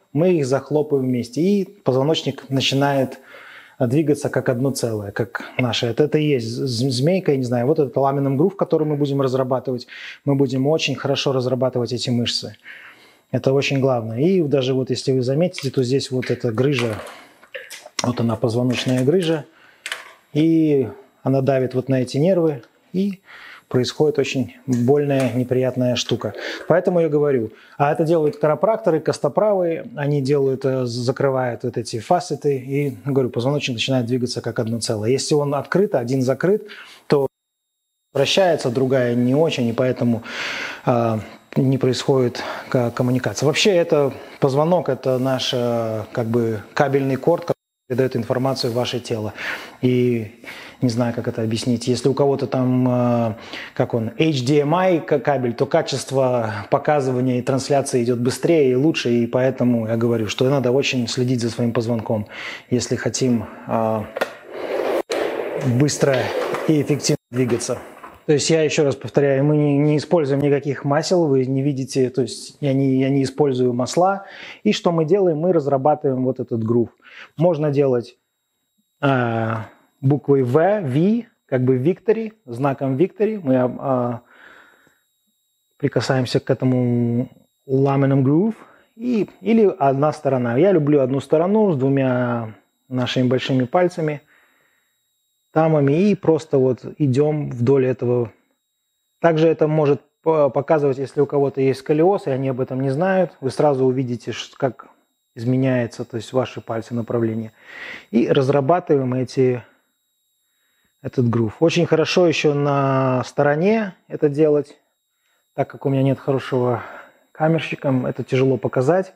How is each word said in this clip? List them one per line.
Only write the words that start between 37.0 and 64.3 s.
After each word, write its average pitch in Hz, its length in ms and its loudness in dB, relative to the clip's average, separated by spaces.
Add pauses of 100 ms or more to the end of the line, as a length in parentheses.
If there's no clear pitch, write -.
то 139 200 2 (840)
вращается, 143 580 2
другая 123 440 0
не 123 200 2
очень, 147 340 0
и 113 40 -2
поэтому, 123 500 -2 (640)
а, 117 360 0 (360)
не 135 220 2
происходит 131 640 0 (260)
ка-, 120 220 0
коммуникация. 123 560 -2
Вообще, 180 280 2
это 151 380 2 (280)
позвонок, 151 480 2
это 131 300 -2
наш, 131 360 -2
э, 117 580 -2
как 120 140 -2
бы 113 340 0 (140)
кабельный 135 420 0
корд, 170 260 0
который - 120 -2 (340)
передает 127 280 0
информацию 127 560 -2
в - 20 -6
ваше 120 260 -4
тело. 107 340 -6 (480)
И 123 600 0 (380)
не 127 80 2
знаю, 120 260 -2
как 117 140 -8
это 117 140 -4
объяснить. 113 440 -2
Если 123 220 0
у 135 60 0
кого-то 135 320 0
там, 127 420 0
э, 120 460 0 (400)
как 127 200 -2
он, 113 240 -2
H 156 260 0
D 147 160 4
M 143 140 2
I 185 260 2
к-, 143 180 0
кабель, 127 360 -2
то - 120 -2
качество 131 840 0 (200)
показывания 131 680 0
и 120 40 -2
трансляции 131 600 0
идет 120 160 0
быстрее 131 520 2
и 127 40 2
лучше, 139 360 0
и 120 160 2
поэтому 123 600 0
я 113 100 -2
говорю, 113 320 0
что 131 200 0
надо 127 240 2
очень 131 360 0
следить 127 320 -2
за 117 100 -2
своим 117 220 -2
позвонком, 113 540 -2 (440)
если 120 260 0
хотим, 120 500 -2 (200)
э, 110 360 -2 (1800)